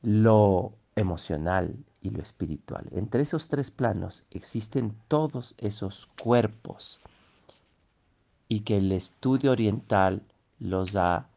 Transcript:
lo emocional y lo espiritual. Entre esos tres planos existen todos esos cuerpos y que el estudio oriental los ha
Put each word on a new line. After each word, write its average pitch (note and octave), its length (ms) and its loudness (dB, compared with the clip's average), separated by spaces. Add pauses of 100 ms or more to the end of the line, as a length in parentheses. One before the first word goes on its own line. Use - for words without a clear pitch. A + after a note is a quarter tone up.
lo G#2+ 720 6 (200)
emocional F2 800 -2 (240)
y - 100 -6
lo - 120 -8
espiritual. - 680 -10
Entre A2 300 -2
esos D3+ 260 -4
tres C#3 220 -4
planos F#2+ 600 -4
existen A2 640 -6 (140)
todos D3+ 500 -2
esos G2+ 480 -8 (160)
cuerpos - 800 -2 (1500)
y A2 120 0
que G#2+ 180 0
el F#2+ 140 2
estudio C3 600 0
oriental G#2 680 2 (360)
los F#2 380 -4
ha F2 400 2